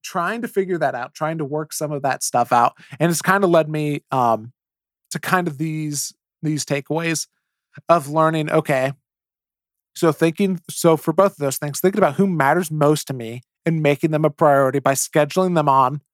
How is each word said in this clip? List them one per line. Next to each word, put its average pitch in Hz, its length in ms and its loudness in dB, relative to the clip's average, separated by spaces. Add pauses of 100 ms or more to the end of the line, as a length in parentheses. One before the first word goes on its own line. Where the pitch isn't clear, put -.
trying 202 380 -6
to - 60 -8
figure 190 280 -4
that 139 180 -2
out, 120 200 -10
trying 160 240 -4
to 151 80 -4
work 151 260 -6
some 151 180 -6
of 143 120 -6
that 135 200 -2
stuff 120 300 -2
out. 120 220 2 (260)
And 170 100 2
it's 160 120 -2
kinda 196 240 2
led 160 240 2
me, 151 400 -4
um, 117 420 0 (580)
to 160 80 -8
kind 180 300 -2
of 143 80 -8
these, 156 560 -6 (300)
these 151 240 -4
takeaways 156 600 -4 (640)
of 156 220 2
learning, 156 400 2
okay, 139 420 0 (1040)
so 165 160 4
thinking, 170 560 0
so 160 280 2
for 156 160 -4
both 190 200 2
of - 60 -20
those 143 180 -4
things, 147 240 -8
thinking 196 180 0
about 156 180 2
who 196 100 2
matters 156 440 2
most 151 360 2
to 131 80 -8
me 117 280 -10 (220)
and 160 180 0
making 147 280 2
them 156 140 0
a 151 60 4
priority 139 500 4
by 135 140 0
scheduling 175 600 0
them 147 140 2
on 135 340 2 (120)